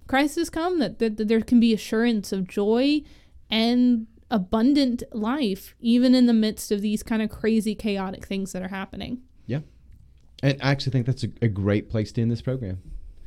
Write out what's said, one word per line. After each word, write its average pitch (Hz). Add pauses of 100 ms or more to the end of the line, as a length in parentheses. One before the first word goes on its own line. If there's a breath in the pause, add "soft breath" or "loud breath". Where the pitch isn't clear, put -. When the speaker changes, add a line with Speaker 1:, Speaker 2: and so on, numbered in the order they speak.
Speaker 1:
Christ 294
has 339
come 339
that, 214
that, 220
that 214
there 220
can 240
be 226
assurance 220
of 190
joy 247 (460 soft breath)
and 233 (240)
abundant 240 (100)
life, 220
even 247
in 247
the 240
midst 214
of 202
these 214
kind 220
of 214
crazy, 220
chaotic 196
things 196
that 185
are 185
happening. 196 (240)
Speaker 2:
Yeah. 131 (840)
And 139
I 135
actually 139
think 123
that's 123
a, 104 (120)
a 117
great 101
place 110
to 120
end 113
this 117
program. 107 (440 soft breath)